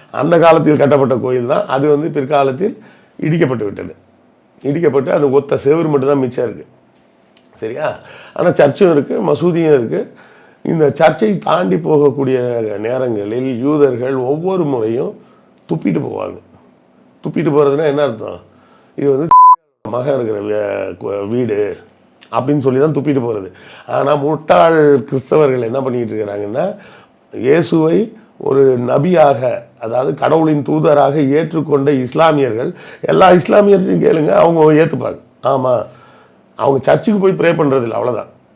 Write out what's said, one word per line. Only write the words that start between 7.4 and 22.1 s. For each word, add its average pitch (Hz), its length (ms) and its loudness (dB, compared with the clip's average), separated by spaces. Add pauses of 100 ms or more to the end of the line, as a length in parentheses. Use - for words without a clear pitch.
சரியா? 127 400 -8 (380)
ஆனா 175 160 0
சர்ச்சும் 165 420 2
இருக்கு, 160 300 0
மசூதியும் 160 520 0
இருக்கு. 147 380 -2 (500)
இந்த 156 260 0
சர்ச்சை 165 500 0
தாண்டி 180 380 -2
போகக்கூடிய 143 640 0 (400)
நேரங்களில் 120 840 -4
யூதர்கள் 135 540 0
ஒவ்வொரு 156 500 -2
முறையும் 127 560 -4 (480)
துப்பிட்டு 165 320 -4
போவாங்க. 101 380 -10 (840)
துப்பிட்டு 156 260 -4
போறதுன்னா 143 340 2
என்ன 147 180 0
அர்த்தம்? 104 480 -8 (440)
இது 139 160 -2
வந்து 139 160 0 (640)
மகன் 127 260 -4
இருக்கிற 110 260 -4
வீ-, 101 520 -4
கு-, 101 360 -8
வீடு 104 480 -2 (560)